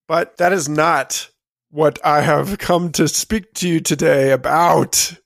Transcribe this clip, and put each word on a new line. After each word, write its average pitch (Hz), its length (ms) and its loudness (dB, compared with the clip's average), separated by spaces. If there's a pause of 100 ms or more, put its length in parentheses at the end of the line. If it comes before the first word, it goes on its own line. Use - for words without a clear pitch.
But 165 300 -4
that 180 160 2
is 160 140 -2
not 151 600 -2 (400)
what 151 340 0
I 151 180 2
have 147 360 0
come 175 360 -2
to 156 140 0
speak - 480 -4
to 180 140 -4
you 165 100 2
today 143 520 2
about, 151 840 0 (120)